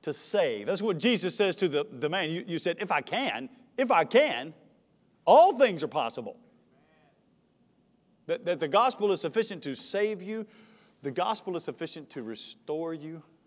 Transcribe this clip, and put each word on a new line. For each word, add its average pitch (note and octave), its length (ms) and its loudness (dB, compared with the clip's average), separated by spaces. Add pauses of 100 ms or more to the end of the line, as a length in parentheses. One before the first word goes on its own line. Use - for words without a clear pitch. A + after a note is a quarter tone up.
to D3+ 100 -4
save. B2+ 540 0
That's F#3+ 160 -2
what G3+ 160 0
Jesus F#3 360 0
says G3 220 2
to F#3 120 0
the, D3 220 0
the C#3 200 -4
man. F3+ 180 -2
You, E3+ 180 -6
you E3 120 -4
said, E3+ 220 -2
"If G3 100 -6
I D3 100 2
can, C3+ 480 -6 (300)
if B3 120 0
I E3+ 140 6
can, D#3+ 480 2 (720)
all D4 340 8
things G3 240 2
are D3 60 -6
possible." A#2 480 -6 (1900)
That, E3 180 -4
that E3+ 160 -2
the D#3+ 80 -2
gospel G#3 440 2
is F3 80 0
sufficient G3 420 -2
to C#3 120 -6
save G#3 460 -4
you. G#3+ 260 -8 (560)
The C#3+ 80 -6
gospel F#3 460 -4
is D#3+ 80 -8
sufficient D#3 460 -10
to C3+ 120 -12
restore D#3 720 -8
you. D#3+ 280 -14 (240)